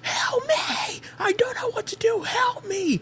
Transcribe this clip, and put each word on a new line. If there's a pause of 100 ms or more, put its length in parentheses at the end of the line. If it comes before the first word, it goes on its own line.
Help
me! (180)
I
don't
know
what
to
do!
Help
me!